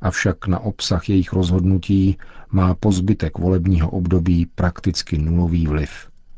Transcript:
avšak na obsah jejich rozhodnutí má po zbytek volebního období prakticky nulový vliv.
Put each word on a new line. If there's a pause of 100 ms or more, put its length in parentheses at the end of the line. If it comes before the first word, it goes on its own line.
avšak
na
obsah
jejich
rozhodnutí (340)
má
po
zbytek
volebního
období
prakticky
nulový
vliv. (480)